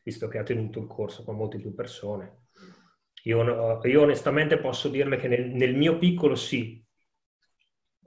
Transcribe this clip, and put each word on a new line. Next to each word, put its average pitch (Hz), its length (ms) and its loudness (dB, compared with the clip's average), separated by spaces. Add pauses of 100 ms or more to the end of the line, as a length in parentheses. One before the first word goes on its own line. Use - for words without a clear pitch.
visto 113 240 -8
che 110 120 -8
ha 104 40 -6
tenuto 113 360 -4
il 107 80 -10
corso - 360 -10
con 110 120 -10
molte 107 240 -8
più 98 160 -12
persone. 101 720 -12 (760)
Io, 117 600 0
io 139 180 6
onestamente 147 580 4
posso 131 300 -4
dirle 139 280 0
che 127 100 -4
nel, 123 220 0
nel 127 260 2
mio 160 220 4
piccolo 170 380 4
sì. 117 480 -6 (1200)